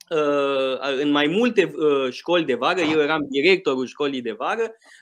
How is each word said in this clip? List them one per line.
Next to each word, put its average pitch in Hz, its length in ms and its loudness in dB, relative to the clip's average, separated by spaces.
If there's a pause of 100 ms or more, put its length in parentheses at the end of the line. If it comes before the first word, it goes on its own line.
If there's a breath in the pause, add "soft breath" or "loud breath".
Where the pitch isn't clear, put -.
(100)
uh, 139 920 0
în 147 100 0
mai 147 160 4
multe, 190 500 2
uh, 139 360 2
școli 170 320 0
de 131 100 0
vară. 156 260 0
Eu 156 200 2
eram 147 280 0
directorul 139 580 2
școlii 135 360 -6
de 113 100 -6
vară, 196 380 -4 (320 soft breath)